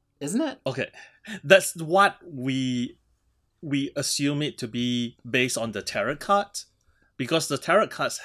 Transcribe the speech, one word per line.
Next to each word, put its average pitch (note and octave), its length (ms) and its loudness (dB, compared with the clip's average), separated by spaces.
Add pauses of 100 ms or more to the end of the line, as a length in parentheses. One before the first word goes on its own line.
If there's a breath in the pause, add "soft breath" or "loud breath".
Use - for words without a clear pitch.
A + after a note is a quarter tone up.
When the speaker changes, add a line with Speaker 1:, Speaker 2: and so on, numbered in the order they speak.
(200)
Speaker 1:
isn't E3+ 220 -2
it? C#4+ 240 -4
Speaker 2:
Okay. A2+ 220 -4 (540 loud breath)
That's F3+ 340 6
what E3+ 460 4
we, C3 760 -4 (640)
we C#3 340 -4
assume C#3+ 460 -2
it C#3 160 -4
to B2 100 -6
be A#2+ 480 -2 (120)
based B2+ 280 0
on A2+ 160 -4
the G2+ 80 -6
tarot A2+ 360 -2
card, G3+ 320 2 (680)
because D3 300 0
the C#3 100 0
tarot F#3+ 300 4
cards C3 360 -4